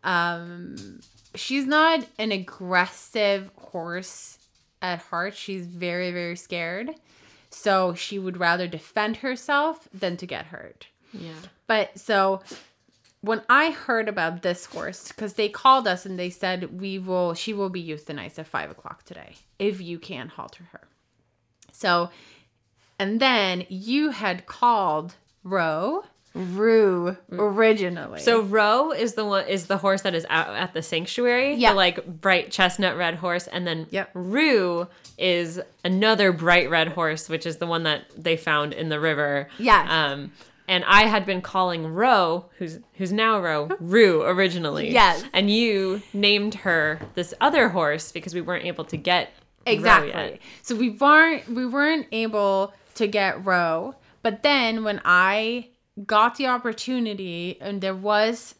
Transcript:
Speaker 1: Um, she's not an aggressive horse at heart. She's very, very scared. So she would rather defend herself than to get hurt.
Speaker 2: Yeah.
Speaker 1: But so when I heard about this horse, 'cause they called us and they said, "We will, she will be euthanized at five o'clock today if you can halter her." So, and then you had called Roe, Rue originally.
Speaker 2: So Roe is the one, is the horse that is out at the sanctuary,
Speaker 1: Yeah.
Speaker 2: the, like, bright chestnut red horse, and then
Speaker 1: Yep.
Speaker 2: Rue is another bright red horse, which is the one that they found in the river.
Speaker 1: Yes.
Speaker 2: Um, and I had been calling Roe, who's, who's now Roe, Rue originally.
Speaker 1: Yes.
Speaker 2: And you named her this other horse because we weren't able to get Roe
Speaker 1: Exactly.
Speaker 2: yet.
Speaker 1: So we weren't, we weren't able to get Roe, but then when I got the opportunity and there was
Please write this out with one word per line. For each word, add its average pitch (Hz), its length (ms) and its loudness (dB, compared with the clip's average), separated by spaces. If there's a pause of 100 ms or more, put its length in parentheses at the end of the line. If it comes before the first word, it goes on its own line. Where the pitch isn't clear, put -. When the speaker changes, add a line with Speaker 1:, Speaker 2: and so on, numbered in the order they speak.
Speaker 1:
Um, 170 960 -4 (340)
she's 269 320 -4
not 311 400 2 (120)
an 220 140 -2
aggressive 190 1200 -2
horse - 840 -12 (440)
at 180 180 -4
heart. 180 340 -6
She's 190 320 -10
very, 175 440 -6
very 175 260 -8
scared. 180 540 -8 (600)
So 190 440 0
she 196 240 -10
would 185 200 -8
rather 175 280 0
defend 214 520 -4
herself 285 760 -2
than 185 260 -6
to 180 80 -12
get 156 200 -10
hurt. - 420 -20 (240)
Speaker 2:
Yeah. 170 200 -16 (340)
Speaker 1:
But 220 320 -2
so 190 440 2 (800)
when 220 260 -2
I 294 220 4
heard 226 380 -4
about 175 340 -4
this 175 240 -4
horse, - 440 -10
'cause 208 240 -10
they 214 140 0
called 262 400 4
us 180 180 -4
and 185 120 -10
they 180 120 -6
said, 180 500 -6
"We 196 180 -8
will, 185 360 -2
she 214 180 -8
will 196 180 -4
be 180 140 -8
euthanized 151 540 -12
at 156 80 -14
five 78 240 -8
o'clock - 340 -18
today - 320 -20 (220)
if 196 220 -2
you 170 180 -10
can 165 300 -14
halter - 440 -16
her." - 140 -20 (840)
So, 175 380 0 (880)
and 202 220 -2
then 196 480 2
you 240 420 -2
had 202 360 -4
called 180 680 0 (280)
Roe, 185 640 -2 (300)
Rue 185 840 2 (160)
originally. 196 880 0
Speaker 2:
So 226 220 4
Roe 214 500 2
is 226 220 -2
the 214 100 -4
one, 196 220 0
is 190 220 -4
the 190 100 0
horse 190 240 0
that 185 120 -2
is 165 140 -2
out 151 260 -2
at 175 200 -6
the 160 80 -6
sanctuary, 240 720 0
Speaker 1:
Yeah. 233 160 6
Speaker 2:
the, 202 60 4
like, 180 440 0
bright 185 320 2
chestnut 185 460 2
red 170 180 -2
horse, 175 300 -4
and 180 200 -6
then 160 240 -6
Speaker 1:
Yep. 190 220 -6
Speaker 2:
Rue 185 720 2 (300)
is 175 440 0 (220)
another 196 500 4
bright 165 360 4
red 160 200 2
horse, 160 420 -4
which 160 160 -4
is 160 100 -6
the 175 100 -6
one 165 180 -2
that 151 200 -2 (100)
they 165 220 -2
found 151 380 -2
in 160 160 -6
the 151 100 -2
river. 147 480 0 (100)
Speaker 1:
Yes. 208 320 6
Speaker 2:
Um, 143 420 -2 (360)
and 180 160 0
I 208 200 8
had 214 200 0
been 185 160 -4
calling 180 540 -2
Roe, 185 520 2 (120)
who's, 170 220 -10 (140)
who's 185 180 -6
now 220 280 2
Roe, 156 300 -2 (100)
Rue 180 420 6
originally. 170 680 0
Speaker 1:
Yes. 185 420 6
Speaker 2:
And 202 180 2
you 208 520 0 (100)
named 208 440 0
her 160 440 0 (140)
this 175 260 -4
other 277 300 4
horse 160 420 -2
because 170 220 -10
we 175 80 -6
weren't 170 240 -6
able 170 200 -8
to - 120 -8
get 175 300 0 (380)
Roe 233 60 2
Speaker 1:
Exactly. 208 380 6
Speaker 2:
yet. - 280 -8 (240)
Speaker 1:
So 247 120 -4
we 226 160 0
weren't, 302 580 6
we 240 160 -4
weren't 285 480 0
able 202 600 0 (220)
to 226 100 0
get 202 360 0
Roe, 180 520 0 (280)
but 220 200 -2
then 233 420 2
when 208 200 -2
I 214 640 4 (380)
got 220 300 4
the 269 100 -2
opportunity 220 1120 -4
and 202 220 -8
there 190 140 -2
was 208 640 0